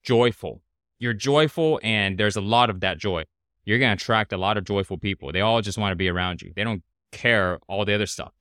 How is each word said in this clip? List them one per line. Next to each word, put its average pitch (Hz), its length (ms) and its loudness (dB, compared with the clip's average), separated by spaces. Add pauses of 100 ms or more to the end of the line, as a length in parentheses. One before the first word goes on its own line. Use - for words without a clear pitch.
joyful. 117 580 2 (380)
You're 120 140 -2
joyful 151 720 2
and 101 340 0
there's 104 200 2
a 101 40 -2
lot 117 280 4
of 90 120 -4
that 92 180 -2
joy. 87 240 -2 (420)
You're 110 140 2
gonna 120 140 2
attract 107 380 0
a 98 60 -4
lot 101 200 0
of 98 60 -4
joyful 98 340 -2
people. 85 340 -6
They 92 100 0
all 113 200 4
just 98 160 -6
wanna 101 180 0
be 92 120 0
around 90 340 -2
you. 87 140 -18
They 101 80 -2
don't 107 200 -4 (280)
care 98 560 2
all 98 180 -2
the 104 100 2
other 104 100 0
stuff. - 360 -8